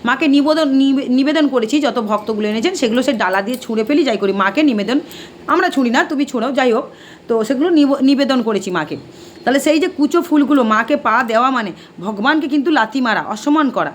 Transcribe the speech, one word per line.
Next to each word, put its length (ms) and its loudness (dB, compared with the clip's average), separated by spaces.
মাকে 220 0
নিবেদন, 420 2
নিবে-, 400 2
নিবেদন 380 2
করেছি। 340 0
যত 180 0
ভক্তগুলো 480 -2
এনেছেন, 280 -2
সেগুলো 260 0
সে 120 0
ডালা 280 0
দিয়ে 200 -4
ছুঁড়ে 220 -4
ফেলি, 200 2
যাই 140 0
করি। 160 0
মাকে 300 0
নিবেদন 360 0
আমরা 220 2
ছুঁড়ি 200 0
না, 140 2
তুমি 220 -4
ছুঁড়ো, 260 -4
যাই 200 2
হোক। 140 0
তো 160 0
সেগুলো 260 0
নিব-, 320 2
নিবেদন 400 2
করেছি 300 -2
মাকে। 260 -4
তাহলে 160 2
সেই 200 2
যে 80 0
কুচো 340 0
ফুলগুলো, 420 2
মাকে 320 0
পা 320 0
দেওয়া 240 2
মানে 200 -4
ভগবানকে 480 -2
কিন্তু 240 0
লাথি 300 0
মারা, 200 0
অসম্মান 480 0
করা। 260 -2